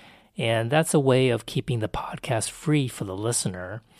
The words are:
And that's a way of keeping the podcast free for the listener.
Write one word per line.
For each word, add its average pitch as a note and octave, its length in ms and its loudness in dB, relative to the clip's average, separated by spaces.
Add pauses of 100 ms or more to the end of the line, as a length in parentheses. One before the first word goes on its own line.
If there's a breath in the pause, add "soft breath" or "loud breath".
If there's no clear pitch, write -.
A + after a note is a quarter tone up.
(380 loud breath)
And A2+ 320 0
that's D#3 240 2
a D#3+ 60 6
way C3 300 6
of A#2 160 0
keeping B2 340 -2
the G#2+ 80 -2
podcast - 640 -4
free D3+ 360 0
for - 160 -10
the F#2+ 140 -4
listener. G2+ 640 -4 (180 loud breath)